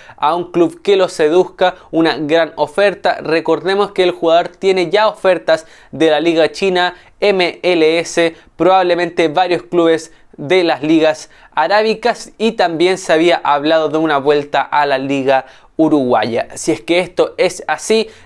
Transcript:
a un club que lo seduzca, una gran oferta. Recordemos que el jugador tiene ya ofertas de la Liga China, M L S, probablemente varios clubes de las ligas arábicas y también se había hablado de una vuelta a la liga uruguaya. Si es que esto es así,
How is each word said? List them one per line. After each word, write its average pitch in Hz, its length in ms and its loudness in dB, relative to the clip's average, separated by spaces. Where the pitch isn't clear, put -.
a 156 180 -2
un 175 160 -8
club 165 300 0
que 196 160 2
lo 185 100 2
seduzca, 180 680 0
una 160 260 0
gran 156 400 0
oferta. 180 640 -2
Recordemos 165 720 -2
que 185 100 0
el 175 80 2
jugador 170 380 0
tiene 185 400 -2
ya 214 180 2
ofertas 165 580 0
de 151 160 2
la 147 100 2
Liga 160 320 2
China, 180 440 -2
M 185 420 0
L 165 360 2
S, 165 360 -2
probablemente 175 720 2
varios 170 340 -2
clubes 165 480 0
de 175 280 0
las 147 200 -2
ligas 156 480 0
arábicas 214 840 -2
y 220 140 0
también 180 480 0
se - 120 -4
había 165 320 2
hablado 151 460 0
de 151 80 -2
una 156 220 0
vuelta 143 420 0
a 147 240 -2
la 139 140 0
liga 135 480 0
uruguaya. 123 760 0
Si - 180 -4
es 151 80 -4
que 170 200 -2
esto 170 380 -2
es 175 300 -2
así, 220 400 -2